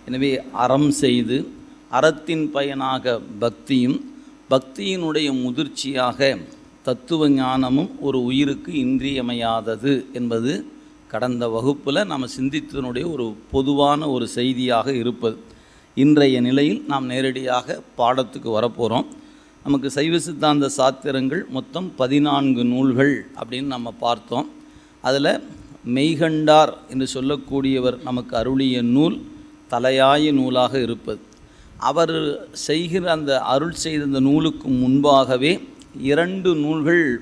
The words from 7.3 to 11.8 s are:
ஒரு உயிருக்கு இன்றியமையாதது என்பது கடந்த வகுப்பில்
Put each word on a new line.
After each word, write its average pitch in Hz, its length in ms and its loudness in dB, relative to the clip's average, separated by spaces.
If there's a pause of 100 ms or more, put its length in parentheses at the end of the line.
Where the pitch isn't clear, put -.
ஒரு 139 240 -2
உயிருக்கு 135 540 -2
இன்றியமையாதது 123 1160 -2 (200)
என்பது 120 380 -2 (580)
கடந்த 120 400 -2
வகுப்பில் 139 600 -2